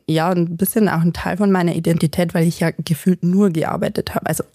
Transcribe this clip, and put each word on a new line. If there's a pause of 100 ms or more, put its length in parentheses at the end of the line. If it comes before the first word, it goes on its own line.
ja,
ein
bisschen
auch
ein
Teil
von
meiner
Identität,
weil
ich
ja
gefühlt
nur
gearbeitet
habe.
Also (120)